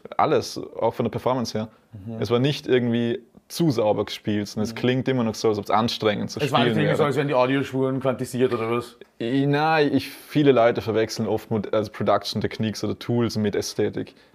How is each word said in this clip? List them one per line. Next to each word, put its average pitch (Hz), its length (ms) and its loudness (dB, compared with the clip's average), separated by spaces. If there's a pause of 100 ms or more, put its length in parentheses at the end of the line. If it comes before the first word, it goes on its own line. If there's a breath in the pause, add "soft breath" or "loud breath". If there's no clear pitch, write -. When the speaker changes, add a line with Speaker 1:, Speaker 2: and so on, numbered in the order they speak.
Speaker 1:
jetzt? - 160 -6
Speaker 2:
Alles, 117 380 0 (200)
auch 113 160 0
von 120 120 -2
der 107 40 -2
Performance 120 480 -2
her. 113 100 -4 (380 soft breath)
Speaker 1:
Mhm. 113 140 -8
Speaker 2:
Es 131 100 -2
war 120 80 4
nicht 143 300 0
irgendwie 120 500 2 (300)
zu 170 240 2
sauber 107 320 2
gespielt, 104 420 -4
sondern 107 180 -4
es 113 100 -6
Speaker 1:
Mhm. - 40 -10
Speaker 2:
klingt 127 300 0
immer 127 160 0
noch 110 100 -2
so, - 140 0
als 107 100 2
ob's 98 120 -8
anstrengend 107 600 0
zu - 100 -8
Speaker 1:
Es 135 120 -2
war 147 80 2
nicht 120 120 2
Speaker 2:
spielen 107 120 2
Speaker 1:
irgendwie - 120 2
so, - 40 -4
Speaker 2:
wäre. 151 80 4
Speaker 1:
als 131 80 0
wären 143 120 0
die 143 60 -2
Audiospuren 131 640 0
quantisiert 123 540 0
oder 113 160 -2
was? 120 260 -4 (240)
Speaker 2:
I-, 135 260 0
nein, 151 460 2
ich, 131 180 0
viele 143 420 2
Leute 113 300 4
verwechseln 110 460 -2
oft 107 220 -4
mit, 107 240 -2
also 104 160 0
Production 104 500 0
Techniques 104 440 -4
oder 104 120 -4
Tools 120 400 -2
mit 107 200 0
Ästhetik. 101 580 -4 (200 soft breath)